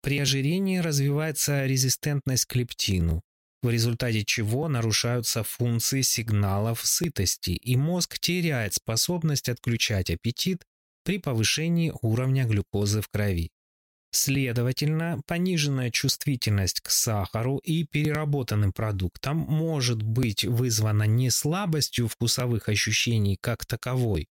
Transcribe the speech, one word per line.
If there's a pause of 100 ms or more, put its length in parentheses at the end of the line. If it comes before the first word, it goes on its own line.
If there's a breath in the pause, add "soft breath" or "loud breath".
При
ожирении
развивается
резистентность
к
лептину, (420)
в
результате
чего
нарушаются
функции
сигналов
сытости,
и
мозг
теряет
способность
отключать
аппетит (400)
при
повышении
уровня
глюкозы
в
крови. (600)
Следовательно,
пониженная
чувствительность
к
сахару
и
переработанным
продуктам
может
быть
вызвана
не
слабостью
вкусовых
ощущений
как
таковой (100)